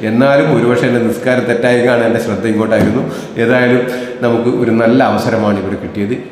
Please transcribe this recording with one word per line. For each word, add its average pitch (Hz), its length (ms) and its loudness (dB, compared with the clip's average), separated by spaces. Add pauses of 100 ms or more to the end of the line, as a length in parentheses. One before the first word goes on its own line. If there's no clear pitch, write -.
(120)
എന്നാലും 139 380 2 (100)
ഒരുപക്ഷെ 123 320 0
എൻ്റെ 117 180 0
നിസ്കാരം 110 420 -2
തെറ്റായേക്കാണ് 120 580 2
എൻ്റെ 113 180 0
ശ്രദ്ധ 104 260 -4
ഇങ്ങോട്ടായിരുന്നു. 107 500 0 (400)
ഏതായാലും 123 400 2 (420)
നമുക്ക് 117 240 0 (140)
ഒരു 113 80 2 (100)
നല്ല 120 200 4 (100)
അവസരമാണ് 104 500 0
ഇവിടെ 98 220 -6
കിട്ടിയത്. 107 320 -4 (160)